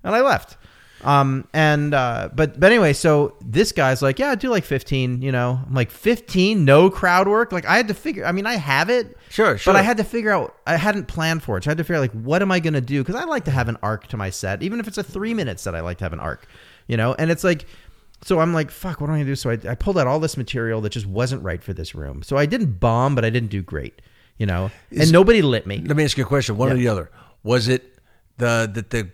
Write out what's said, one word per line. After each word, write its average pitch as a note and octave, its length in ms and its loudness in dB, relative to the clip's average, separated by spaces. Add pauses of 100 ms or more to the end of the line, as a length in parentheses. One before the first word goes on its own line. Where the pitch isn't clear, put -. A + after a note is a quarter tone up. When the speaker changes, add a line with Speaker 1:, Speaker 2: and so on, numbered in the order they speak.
Speaker 1:
and F#3+ 120 -2
I A#3+ 60 4
left. C4 360 0 (460)
Um, C3+ 500 2
and, D3 400 2
uh, A#2 400 -2
but, D3+ 260 -2
but F#3 120 8
anyway, F#3+ 220 4
so D3 420 2 (100)
this C#3+ 260 0
guy's C3 300 0
like, C3+ 160 0
"Yeah, C#4 160 0
do, B3+ 160 -4
like, G#3 140 0
fifteen," B2+ 580 -2
you C3+ 100 -4
know. B2 360 0
I'm B2+ 80 -6
like, B2+ 160 0
"Fifteen? G3+ 720 0
No D3+ 240 8
crowd F#3+ 380 2
work?" A3+ 240 2
Like, F3+ 140 -4
I E3 120 4
had A#3 120 2
to G3+ 40 -2
figure, F#3+ 320 -6
I E3 60 0
mean, G3 160 -2
I - 80 -4
have C#3+ 340 0
it, B3 260 -2 (140)
Speaker 2:
Sure, G#3 240 2
Speaker 1:
but G2 60 -2
Speaker 2:
sure. G3 180 4
Speaker 1:
I G3 60 6
had A3+ 140 0
to G#3+ 60 -2
figure G#3+ 280 -2
out, F#3 240 -2 (100)
I D#3+ 120 0
hadn't G3 300 -2
planned D#3+ 360 -4
for G#2 160 -4
it. - 60 -8
So C#3+ 40 -2
I - 20 0
had D#3 60 -2
to E3 60 -4
figure E3+ 140 -4
out, C#3+ 40 0
like, A#2+ 120 -2
what C3 280 -2
am G3 100 0
I F3+ 80 2
gonna D#3 220 -2
do? C3+ 220 -2
'Cause F3+ 120 -4
I D#4 100 -6
like C#4+ 200 -4
to D3+ 60 -2
have B2 180 0
an A2+ 140 -6
arc G#2+ 240 -6
to A#2 100 -10
my F#2+ 140 -6
set, G2 320 -6
even G#3 160 -6
if G#3+ 80 -8
it's G#3+ 100 -12
a G3+ 60 -6
three G#3+ 320 -6
minute D3 240 -6
set, F2+ 160 -8
I E2 60 -6
like F2 180 -8
to G2 60 -6
have E2 80 -6
an D#2+ 60 -10
arc, C2+ 280 -10 (400)
you A#2 100 -4
know? A#2 220 0
And D#3+ 100 0
it's E3+ 140 -2
like, F3 240 0 (560)
so F3 160 2
I'm E3 160 2
like, D3+ 160 -2
"Fuck, - 280 -10
what D3 120 -4
am D#3 40 0
I D3+ 40 0
gonna C#3 100 -2
do?" C#3 60 -2
So D#3 160 -4
I, A#2 80 -2 (100)
I A#2 60 -4
pulled F#3+ 240 -2
out C3 80 2
all D3 120 0
this D#3 180 -4
material A2+ 440 -4
that G#2+ 100 -4
just A2 140 -6
wasn't A#2+ 380 -4
right E2+ 200 -6
for G2 100 -8
this E2 200 -10
room. C#2+ 300 -10
So - 140 -6
I D3 100 2
didn't E3 320 -2
bomb, B2 340 2
but B2 100 0
I A2+ 60 0
didn't A2+ 220 -2
do G2+ 100 -4
great, C#2+ 400 -10 (380)
you A2 80 -2
know? F#2 240 -2 (180)
Speaker 2:
Is C#3 200 0
Speaker 1:
And - 20 6
nobody G3 320 8
lit B2 240 0
me. G2+ 180 -8
Speaker 2:
Let D3 120 0
me D#3 60 2
ask C#3 140 -2
you C3+ 60 0
a G#2+ 40 -4
question, C#3 300 0
one B2+ 120 2
or C3+ 60 2
Speaker 1:
Yeah. B2+ 60 0
Speaker 2:
the A#2+ 60 2
other. F#2 240 -2 (320)
Was A#2 240 0
it - 320 -2 (380)
the, A#2 360 0
that G#2+ 160 -8
the G#2+ 240 -4